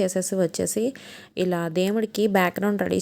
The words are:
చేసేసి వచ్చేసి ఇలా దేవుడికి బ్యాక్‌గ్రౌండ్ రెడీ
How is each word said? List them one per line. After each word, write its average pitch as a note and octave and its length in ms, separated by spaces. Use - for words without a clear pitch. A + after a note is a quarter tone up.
చేసేసి F#3 340
వచ్చేసి F#3 580
ఇలా F3 320
దేవుడికి G#3 580
బ్యాక్‌గ్రౌండ్ F#3+ 560
రెడీ F#3 200